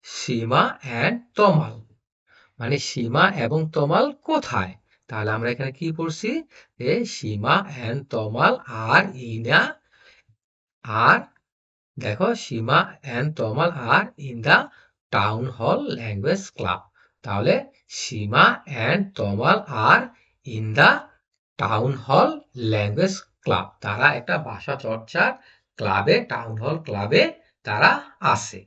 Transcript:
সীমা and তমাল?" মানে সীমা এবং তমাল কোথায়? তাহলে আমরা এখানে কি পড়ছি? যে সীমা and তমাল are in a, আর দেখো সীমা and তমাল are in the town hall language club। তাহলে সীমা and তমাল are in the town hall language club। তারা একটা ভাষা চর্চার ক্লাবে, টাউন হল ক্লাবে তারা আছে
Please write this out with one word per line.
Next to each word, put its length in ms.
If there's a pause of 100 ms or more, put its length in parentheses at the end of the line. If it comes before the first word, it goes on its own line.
সীমা 560 (380)
and 160 (180)
তমাল?" 400 (840)
মানে 180
সীমা 460 (120)
এবং 240 (100)
তমাল 360 (160)
কোথায়? 520 (340)
তাহলে 220
আমরা 200
এখানে 220
কি 200
পড়ছি? 380 (480)
যে 140 (220)
সীমা 400 (240)
and 220 (100)
তমাল 440 (300)
are 220 (220)
in 160 (160)
a, 20 (1400)
আর 160 (760)
দেখো 380
সীমা 440 (360)
and 200
তমাল 360 (180)
are 180 (120)
in 240
the 160 (540)
town 320 (120)
hall 240 (180)
language 560
club। 260 (440)
তাহলে 300 (440)
সীমা 460 (420)
and 160 (120)
তমাল 440 (280)
are 180 (420)
in 180 (100)
the 160 (680)
town 320 (140)
hall 260 (420)
language 460 (220)
club। 260 (140)
তারা 340
একটা 240
ভাষা 380
চর্চার 540 (480)
ক্লাবে, 460
টাউন 340
হল 260
ক্লাবে 380 (440)
তারা 240 (420)
আছে 340